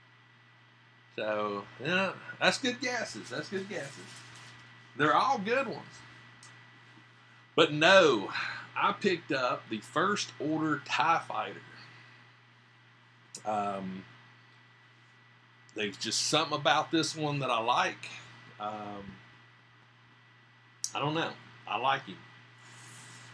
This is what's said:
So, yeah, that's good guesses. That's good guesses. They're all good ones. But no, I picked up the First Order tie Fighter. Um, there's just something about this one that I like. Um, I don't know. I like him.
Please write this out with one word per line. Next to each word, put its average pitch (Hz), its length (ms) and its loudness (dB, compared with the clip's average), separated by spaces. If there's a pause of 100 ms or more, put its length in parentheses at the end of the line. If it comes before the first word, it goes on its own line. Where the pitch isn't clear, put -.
(1160)
So, 104 480 0 (200)
yeah, 180 280 2 (300)
that's 180 160 4
good 247 240 -2
guesses. 233 480 -6
That's 151 180 -6
good 190 220 -6
guesses. 156 340 -10 (920)
They're 147 180 6
all 208 220 4
good 226 300 0
ones. 147 120 -6 (1800)
But 156 160 6
no, 151 600 8 (440)
I 160 160 2
picked 185 400 0
up 135 380 0
the 110 100 -4
First 190 600 0
Order 151 460 0
tie 156 400 4
Fighter. 101 360 -6 (1800)
Um, 98 580 -2 (1700)
there's 104 220 -2
just - 300 -2
something 151 300 2
about 147 340 2
this 156 240 0
one 147 240 -2
that 131 100 -2
I 117 100 4
like. 135 500 0 (500)
Um, 104 540 -8 (1800)
I 101 60 -4
don't 147 140 0
know. 156 180 0 (360)
I 101 100 -2
like 135 280 2
him. 90 120 -12 (1160)